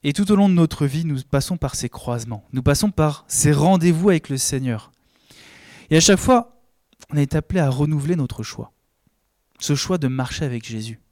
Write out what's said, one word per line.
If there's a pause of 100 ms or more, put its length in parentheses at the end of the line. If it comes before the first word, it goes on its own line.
Et
tout
au
long
de
notre
vie,
nous
passons
par
ces
croisements,
nous
passons
par
ces
rendez-vous
avec
le
Seigneur. (1000)
Et
à
chaque
fois, (460)
on
est
appelé
à
renouveler
notre
choix, (880)
ce
choix
de
marcher
avec
Jésus. (100)